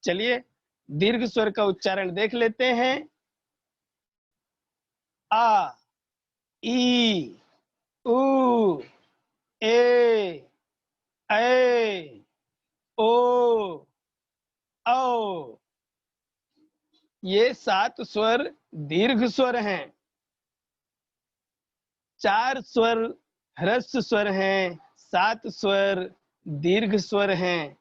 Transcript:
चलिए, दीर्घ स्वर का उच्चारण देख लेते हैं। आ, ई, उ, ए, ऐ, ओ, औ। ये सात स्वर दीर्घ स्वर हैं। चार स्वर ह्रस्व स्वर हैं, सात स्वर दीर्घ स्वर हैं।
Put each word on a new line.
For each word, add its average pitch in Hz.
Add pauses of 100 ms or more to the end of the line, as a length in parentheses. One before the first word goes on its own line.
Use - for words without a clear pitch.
चलिए, 226 (480)
दीर्घ 208
स्वर 220
का 208
उच्चारण 190
देख 208
लेते 233
हैं। 254 (2250)
आ, 214 (960)
ई, 233 (680)
उ, 247 (840)
ए, 226 (840)
ऐ, 226 (760)
ओ, 233 (1000)
औ। 220 (1700)
ये 208
सात 214
स्वर 233 (200)
दीर्घ 196
स्वर 247
हैं। 202 (2250)
चार 208
स्वर 226 (420)
ह्रस्व 233
स्वर 208
हैं, 190 (180)
सात 208
स्वर 196 (320)
दीर्घ 185
स्वर 202
हैं। 175